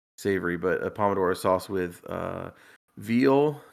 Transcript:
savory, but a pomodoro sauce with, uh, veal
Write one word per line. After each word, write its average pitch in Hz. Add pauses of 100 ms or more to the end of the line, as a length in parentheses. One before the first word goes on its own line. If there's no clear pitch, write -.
(180)
savory, 90
but 87
a -
pomodoro 98
sauce 92
with, 90
uh, 90 (460)
veal 135 (140)